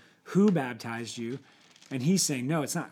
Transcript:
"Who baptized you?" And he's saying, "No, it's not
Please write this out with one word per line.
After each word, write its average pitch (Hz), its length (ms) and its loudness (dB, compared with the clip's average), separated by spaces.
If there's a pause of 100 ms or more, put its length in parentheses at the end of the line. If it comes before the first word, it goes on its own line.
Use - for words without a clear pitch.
(240)
"Who 202 260 6
baptized 117 680 -4
you?" 120 200 -6 (520)
And 131 120 -4
he's 180 200 4
saying, 127 240 -2
"No, 156 160 0
it's 127 120 -6
not 147 180 -6